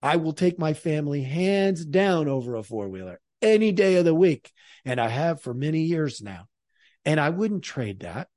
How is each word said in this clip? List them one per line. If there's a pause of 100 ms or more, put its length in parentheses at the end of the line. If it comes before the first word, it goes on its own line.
I
will
take
my
family
hands
down
over
a
four-wheeler (200)
any
day
of
the
week. (320)
And
I
have
for
many
years
now. (580)
And
I
wouldn't
trade
that.